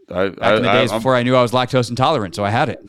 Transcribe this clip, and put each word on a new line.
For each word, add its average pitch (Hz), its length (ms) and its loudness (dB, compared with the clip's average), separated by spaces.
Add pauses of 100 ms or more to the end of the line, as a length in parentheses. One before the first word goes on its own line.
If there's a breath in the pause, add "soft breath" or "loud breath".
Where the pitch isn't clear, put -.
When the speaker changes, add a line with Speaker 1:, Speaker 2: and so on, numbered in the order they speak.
Speaker 1:
I, 92 200 -2
Speaker 2:
Back - 120 -10
Speaker 1:
I, 104 160 2
Speaker 2:
in 113 60 0
the 98 80 0
Speaker 1:
I, - 20 4
Speaker 2:
days 110 200 2
Speaker 1:
I'm 113 60 -2
Speaker 2:
before 127 180 2
I 120 80 0
knew 127 120 2
I 127 60 4
was 117 100 0
lactose 127 380 0
intolerant, 120 460 -2
so 104 80 -2
I 101 60 0
had 131 180 0
it. - 200 -10